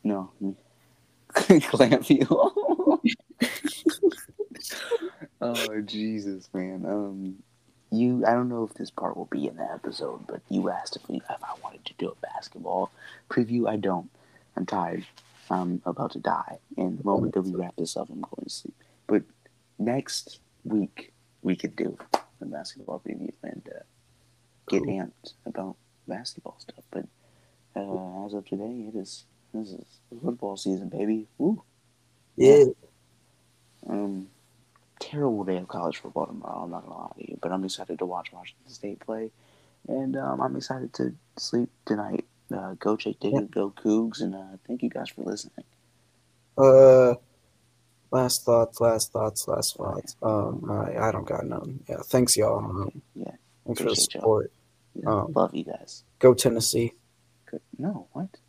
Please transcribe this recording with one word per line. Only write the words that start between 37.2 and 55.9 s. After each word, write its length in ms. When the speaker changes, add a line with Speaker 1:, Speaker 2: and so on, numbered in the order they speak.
Speaker 1:
you, 100
but 100
I'm 140
excited 340
to 60
watch 260
Washington 380
State 300
play, 320
and, 280
um, 260
I'm 140
excited 380
to 200
sleep 320
tonight. 400
Uh, 260
go 180
Jake 220
Diggins, 300
Speaker 2:
Yeah. 120
Speaker 1:
go 100
Cougs, 500
and, 140
uh, 220
thank 160
you 60
guys 200
for 140
listening. 420
Speaker 2:
Uh, 580
last 320
thoughts, 380
last 300
thoughts, 360
last 300
thoughts. 440
Um, 480
I, 380
I 40
don't 140
got 220
none. 400
Yeah, 160
thanks, 340
y'all. 220
Um, 420
Speaker 1:
Yeah, 160
Speaker 2:
thanks 140
for 60
the 60
Speaker 1:
appreciate 240
y'all. 60
Speaker 2:
support. 300
Speaker 1:
Yeah, 140
Speaker 2:
Um, 240
Speaker 1:
love 220
you 80
guys. 400